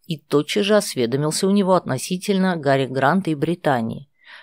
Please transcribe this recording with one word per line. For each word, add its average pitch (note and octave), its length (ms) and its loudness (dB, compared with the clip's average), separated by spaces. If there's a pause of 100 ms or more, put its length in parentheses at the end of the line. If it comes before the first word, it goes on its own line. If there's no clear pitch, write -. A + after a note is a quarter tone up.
и D#3 140 -8
тотчас D3+ 480 0
же G#3 100 4
осведомился D3 720 0
у - 20 2
него F#3+ 240 4
относительно F#3 840 -2
Гарри C3+ 300 2
Гранта C3+ 440 0
и D#3 40 -2
Британии, C#3+ 760 -2 (320)